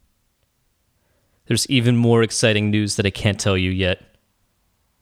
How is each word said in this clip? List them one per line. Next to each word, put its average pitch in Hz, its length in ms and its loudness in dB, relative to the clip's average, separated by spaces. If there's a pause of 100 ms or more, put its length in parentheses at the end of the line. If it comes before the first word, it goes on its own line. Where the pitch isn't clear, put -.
(1500)
There's - 220 -2
even 123 280 2
more 117 260 4
exciting 107 480 0
news 104 240 -2
that 107 100 -2
I 98 60 0
can't 98 300 -2
tell 98 180 0
you 92 140 -2
yet. 92 300 -2 (1000)